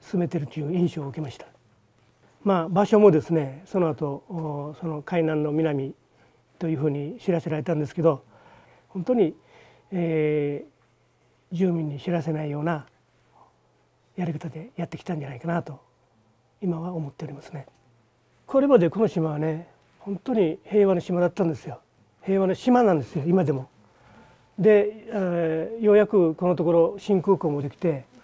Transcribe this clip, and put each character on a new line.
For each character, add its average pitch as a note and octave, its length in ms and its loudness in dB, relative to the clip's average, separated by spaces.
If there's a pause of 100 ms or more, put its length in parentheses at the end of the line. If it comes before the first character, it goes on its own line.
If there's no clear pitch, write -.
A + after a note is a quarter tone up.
進 - 200 -4
め F3 80 0
て F3 100 -4
る D3 80 -6
と - 120 -12
い D3 80 -6
う D#3 60 -4
印 F3 240 0
象 D#3 60 -8
を C#3 60 -8
受 B2 80 -12
け E3 40 -8
ま C#3+ 100 -8
し - 80 -16
た。 - 80 -20 (960)
ま G3 180 2
あ、 E3 80 -4
場 F#3 180 2
所 G#3+ 120 4
も G#3 120 10
で D#3 100 4
す - 100 -6
ね、 D3 360 -2
そ - 120 -4
の E3+ 120 2
後、 C#3+ 380 -6
お、 D3+ 520 -8
そ F3 60 -8
の D#3 160 -8
海 F3 200 -2
南 D#3 200 0
の D3+ 100 -2
南 D3 420 -2 (640)
と F3 100 -4
い D#3+ 60 -2
う D3 40 -4
ふ C#3+ 60 -4
う D#3 60 0
に C#3+ 300 -8
知 - 100 -4
ら E3+ 100 0
せ D#3 100 -6
ら D#3 80 -4
れ D3+ 40 -6
た E3 120 -2
ん D3+ 40 -2
で D3+ 80 -2
す - 80 -12
け E3+ 80 -4
ど、 D3+ 220 2 (640)
本 F3+ 160 -10
当 B3+ 100 0
に、 F3+ 220 2 (560)
え D3+ 720 -2 (880)
ー、 F3 40 -6
住 F#3 160 2
民 D#3+ 160 -2
に C#3+ 120 -10
知 - 100 -8
ら F3 120 -2
せ D#3+ 100 -4
な D#3 120 -4
い D3 60 -6
よ D3 100 -6
う D3 40 -6
な D#3+ 220 -4 (1300)
や F3+ 80 -4
り E3 80 -4
方 D#3+ 160 -10
で D#3 280 -14
や E3+ 100 -6
っ - 20 -8
て - 80 -14
き - 80 -16
た F3+ 100 -6
ん D3+ 60 -6
じ C#3 60 -10
ゃ - 20 -12
な C#3 60 -12
い A#2+ 60 -14
か - 60 -12
な E3+ 160 -2
と、 - 180 -14 (840)
今 E3+ 180 -4
は F3+ 140 -8
思 D#3 160 -6
っ - 20 -18
て - 120 -14
お - 40 -10
り C#3+ 60 -14
ま C#3 80 -18
す - 80 -20
ね。 C#3+ 160 -14 (800)
こ C4+ 140 2
れ C#4+ 80 4
ま C4+ 100 10
で E3+ 120 4
こ F#3+ 100 -2
の A3 80 4
島 D#3+ 220 -2
は D3+ 100 -6
ね、 D#3+ 260 -4 (320)
本 G3 200 -8
当 - 140 -6
に F#3 320 0
平 G3+ 220 4
和 F#3+ 80 4
な F3 60 0
島 F3 200 -2
だ F3 60 2
っ F3 60 0
た G3 120 0
ん E3+ 40 2
で D#3 80 -4
す - 100 -14
よ。 A2 140 -14 (420)
平 G3 180 0
和 F#3+ 60 2
な F#3+ 80 0
島 B3 300 4
な G3 100 4
ん D3+ 60 2
で B2 40 -4
す - 120 -8
よ、 C#3 100 -4
今 F3+ 160 4
で D3 100 0
も。 C3 160 -6 (880)
で、 G#3 520 4
え F3 720 -2
ー、 A3+ 40 -2
よ G#3 80 6
う G3+ 40 8
や G#3 100 6
く E3+ 300 4
こ F3+ 100 -2
の F3+ 80 2
と F3 100 -2
こ F3 80 2
ろ E3+ 260 4
新 F#3+ 240 0
空 G3 140 4
港 D#3+ 140 -2
も C#3+ 100 -4
で C#3 100 -6
き - 60 -18
て、 D3 280 -4 (200)